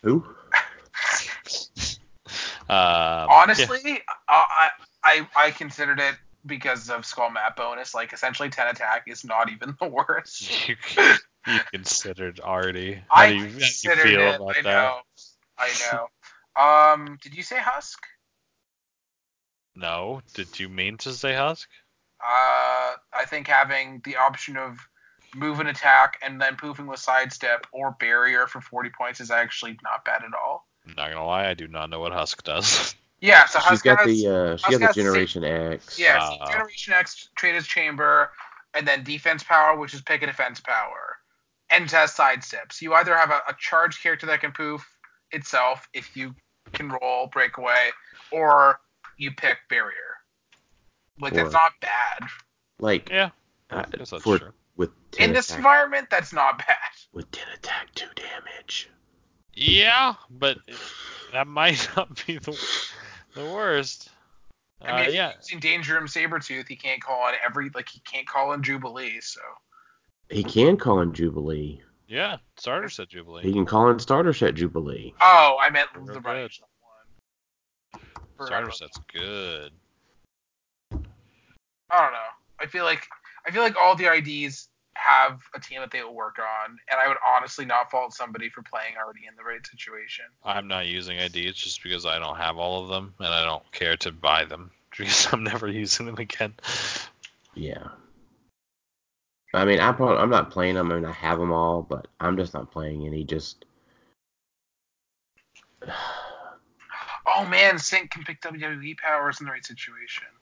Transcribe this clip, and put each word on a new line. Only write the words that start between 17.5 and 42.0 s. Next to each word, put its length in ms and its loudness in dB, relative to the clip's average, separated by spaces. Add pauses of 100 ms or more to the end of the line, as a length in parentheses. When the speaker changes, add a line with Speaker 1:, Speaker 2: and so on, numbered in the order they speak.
Speaker 3:
Husk? 400 -6 (1800)
Speaker 2:
No. 460 -6 (120)
Did 260 -12
you 100 -10
mean 300 -6
to 120 -10
say 240 -4
Husk? 320 -4 (540)
Speaker 3:
Uh, 720 2 (200)
I 140 -4
think 200 -10
having 580 2
the 100 -8
option 400 0
of 240 -10 (560)
move 240 -4
and 80 -2
attack 540 6
and 180 -10
then 160 0
poofing 320 -12
with 120 -12
sidestep 760 -2
or 260 -4
barrier 480 2
for 140 -12
forty 280 -8
points 300 -8
is 120 -8
actually 520 -2
not 220 -6
bad 180 -4
at 100 -14
all. 320 -8 (200)
Speaker 2:
Not 240 -8
gonna 160 -8
lie, 220 -2
I 60 -2
do 140 -10
not 220 -10
know 100 -8
what 120 -6
Husk 320 -6
does. 560 -2
<laughs> 60 -20 (160)
Speaker 3:
Yeah, 240 10
so 140 0
Speaker 1:
She's 100 4
Speaker 3:
Husk 160 4
Speaker 1:
got 140 8
Speaker 3:
has, 80 6
Speaker 1:
the, 200 2
uh, 300 2
she 80 -8
Speaker 3:
Husk 60 4
Speaker 1:
got 80 4
the 80 4
Speaker 3:
has 80 4
the 60 -2
same 40 2
Speaker 1:
Generation 400 0
X. 520 -4
Speaker 3:
Yeah, 240 4
Speaker 2:
Uh, 300 -6
Speaker 3:
Generation 420 -6
X, 440 -2
Traitor's 280 -2
Chamber, 680 2 (420)
and 120 -4
then 200 2
defense 380 -2
power, 360 6
which 140 -8
is 80 -14
pick 220 -2
a 20 -4
defense 340 -4
power, 560 -6 (540)
and 160 4
it 60 -8
has 220 4